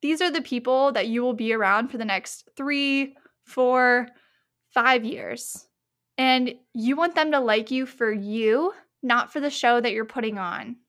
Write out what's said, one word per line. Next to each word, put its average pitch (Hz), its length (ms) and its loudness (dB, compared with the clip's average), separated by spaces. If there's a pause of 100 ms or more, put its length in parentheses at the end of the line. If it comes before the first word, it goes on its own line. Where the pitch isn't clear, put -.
These 302 200 0
are 359 100 2
the 311 120 -2
people 262 500 0
that 202 160 -2
you 233 140 -2
will 247 120 0
be 220 180 -2
around 220 360 2
for 262 100 -10
the 226 60 -6
next 190 520 -6
three, 277 600 -2 (260)
four, 247 680 2 (600)
five 247 360 2
years. - 600 -10 (520)
And 254 360 2 (180)
you 240 220 0
want 339 220 0
them 311 160 2
to 285 80 4
like 220 300 2
you 262 160 -2
for 226 260 -2
you, 220 640 0 (280)
not 240 300 0
for 302 80 -4
the 285 100 -2
show 240 300 2
that 233 120 0
you're 220 120 -2
putting 220 340 -6
on. 196 380 -8 (120)